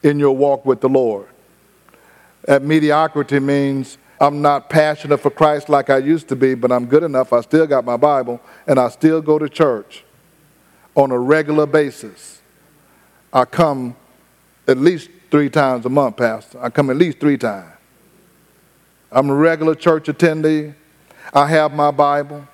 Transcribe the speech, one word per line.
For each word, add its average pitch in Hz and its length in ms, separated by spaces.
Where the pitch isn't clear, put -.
in 147 160
your 139 180
walk 139 300
with 127 160
the 135 60
Lord. 117 360
That 139 180
mediocrity 147 760
means 139 560
I'm 147 220
not 143 260
passionate 151 500
for 139 120
Christ 151 400
like 143 180
I 135 100
used 151 300
to 131 80
be, 131 180
but 123 160
I'm 123 140
good 143 180
enough. 131 300
I 120 80
still 156 260
got 135 180
my 120 120
Bible, 123 440
and 139 120
I 123 100
still 160 340
go 151 160
to 151 100
church 131 560
on 139 160
a 123 80
regular 151 480
basis. 143 760
I 127 140
come 135 500
at 131 80
least 160 320
three 147 200
times 131 360
a 123 40
month, 135 280
Pastor. 113 440
I 120 60
come 139 220
at 127 60
least 160 240
three 147 180
times. 98 340
I'm 139 200
a 139 40
regular 160 400
church 156 340
attendee. 156 680
I 143 140
have 151 280
my 147 160
Bible. 143 640